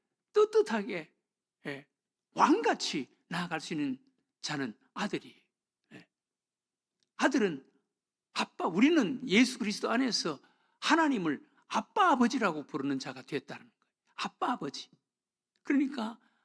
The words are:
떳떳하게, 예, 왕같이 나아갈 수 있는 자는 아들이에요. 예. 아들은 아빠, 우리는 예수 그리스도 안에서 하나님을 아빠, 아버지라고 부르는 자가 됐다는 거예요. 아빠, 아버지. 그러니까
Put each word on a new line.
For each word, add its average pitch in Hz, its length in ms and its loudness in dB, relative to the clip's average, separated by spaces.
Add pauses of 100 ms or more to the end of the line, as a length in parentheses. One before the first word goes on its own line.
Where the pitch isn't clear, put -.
(320)
떳떳하게, 220 800 2 (540)
예, 143 200 -10 (460)
왕같이 311 760 2 (200)
나아갈 170 320 -6
수 - 140 -8
있는 143 220 -4 (460)
자는 139 340 -6 (180)
아들이에요. 175 460 -8 (520)
예. - 160 -20 (1080)
아들은 214 480 0 (680)
아빠, - 340 -6
우리는 240 600 2
예수 220 320 4
그리스도 208 300 -4
안에서 220 500 -2 (400)
하나님을 262 680 2 (220)
아빠, 349 420 2
아버지라고 220 560 0
부르는 139 320 -4
자가 131 240 -10
됐다는 120 420 -10
거예요. - 100 -20 (420)
아빠, 302 360 -4
아버지. - 380 -8 (720)
그러니까 262 560 0 (260)